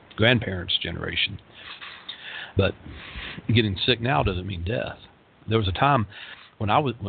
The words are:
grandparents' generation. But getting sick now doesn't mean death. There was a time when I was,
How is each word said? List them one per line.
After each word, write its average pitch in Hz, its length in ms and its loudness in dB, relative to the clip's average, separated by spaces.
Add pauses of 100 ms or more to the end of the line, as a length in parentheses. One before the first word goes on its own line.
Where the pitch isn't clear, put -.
(160)
grandparents' 104 640 2
generation. 85 600 -4 (1160)
But 98 200 4 (720)
getting 107 280 4 (120)
sick 120 120 2
now 135 220 2
doesn't 92 240 -2
mean 92 180 -6
death. 107 340 -4 (520)
There 110 80 4
was 107 100 2
a 98 40 0
time 135 340 4 (540)
when 104 100 0
I 110 80 6
was, 139 160 2 (160)